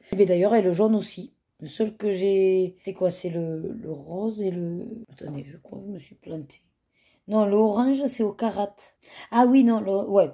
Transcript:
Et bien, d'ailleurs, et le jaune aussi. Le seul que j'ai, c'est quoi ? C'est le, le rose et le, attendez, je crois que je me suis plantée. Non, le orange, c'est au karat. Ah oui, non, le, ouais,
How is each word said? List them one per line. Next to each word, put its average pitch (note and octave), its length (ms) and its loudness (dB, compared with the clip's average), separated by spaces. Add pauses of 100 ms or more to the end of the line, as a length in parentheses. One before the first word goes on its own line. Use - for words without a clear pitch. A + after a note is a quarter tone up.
(120)
Et F#3+ 40 -2
bien, G3 100 6
d'ailleurs, F#3 280 4
et A3 80 6
le F3+ 100 2
jaune G#3+ 220 4
aussi. - 380 -6 (280)
Le D#3 80 -14
seul G#3+ 280 -4
que G#3 140 -4
j'ai, F#3+ 720 0
c'est F#3+ 80 -8
quoi ? F#3 180 -2
C'est F3 200 -8
le, E3 500 -6
le D#3 120 -12
rose F#3+ 500 -8
et F#3+ 80 -2
le, F3 340 -6 (280)
attendez, C#3+ 360 -12
je - 80 -20
crois - 220 -20
que G3 60 -16
je G3+ 60 -12
me F#3+ 80 -12
suis - 180 -20
plantée. D#3+ 440 -16 (680)
Non, G#3 180 2
le G3+ 100 2
orange, B3 520 2
c'est A3+ 160 -4
au G3+ 80 -2
karat. G#3 420 -4 (560)
Ah B3 160 4
oui, C4 160 6
non, A#3 180 4
le, G3 300 -2
ouais, F#3+ 240 4